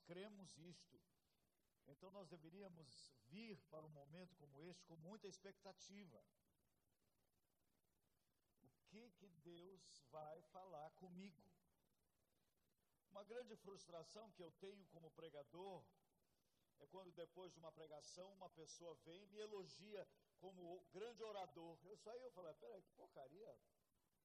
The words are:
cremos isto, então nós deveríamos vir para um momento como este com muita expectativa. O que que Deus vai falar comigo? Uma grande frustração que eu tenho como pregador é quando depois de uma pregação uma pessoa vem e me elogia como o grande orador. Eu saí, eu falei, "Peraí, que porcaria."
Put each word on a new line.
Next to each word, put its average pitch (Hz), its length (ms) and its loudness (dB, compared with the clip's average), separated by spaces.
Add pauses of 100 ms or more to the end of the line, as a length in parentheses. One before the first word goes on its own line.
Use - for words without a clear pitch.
cremos 196 520 0
isto, 165 400 -4 (880)
então 160 240 -4
nós 190 180 2
deveríamos 165 840 -2 (120)
vir 202 440 2
para 156 160 2
um 156 40 -2
momento 151 480 -2
como 147 260 -6
este 175 220 0
com 165 100 -4
muita 196 320 0
expectativa. 190 960 -4 (2250)
O 131 80 -12 (180)
que 226 240 -8
que - 160 -12 (160)
Deus 175 680 -4
vai 156 340 4
falar 170 480 2
comigo? 185 520 0 (1700)
Uma 202 160 -2
grande 226 320 4
frustração 180 760 0
que 180 100 -4
eu 165 120 2
tenho 196 340 -2
como 160 240 -6
pregador 160 760 0 (920)
é 143 80 -10
quando 180 240 -2
depois 175 420 0
de 165 60 -8
uma 160 120 0
pregação 156 600 -2
uma 185 160 -2
pessoa 160 460 0 (100)
vem 175 180 -2
e 202 40 -8
me 196 100 -6
elogia 202 720 2 (300)
como 180 380 2
o 180 120 -4
grande 214 320 4
orador. 170 600 4
Eu 190 120 -2
saí, 226 280 2
eu 247 80 4
falei, 170 240 2
"Peraí, 220 260 0
que - 120 -12
porcaria." 151 600 -4 (680)